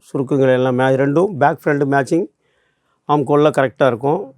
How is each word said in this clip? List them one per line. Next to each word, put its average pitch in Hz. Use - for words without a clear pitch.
சுருக்குங்கள் 135
எல்லாம் 127
மே-, 131
ரெண்டும் 147
பேக் 143
ஃப்ரண்ட் 147
மேட்சிங் 139
ஆம்கோலில் 147
கரெக்டாக 135
இருக்கும். 135